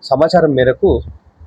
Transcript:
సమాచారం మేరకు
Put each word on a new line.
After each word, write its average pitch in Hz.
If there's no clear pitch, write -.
సమాచారం 160
మేరకు 127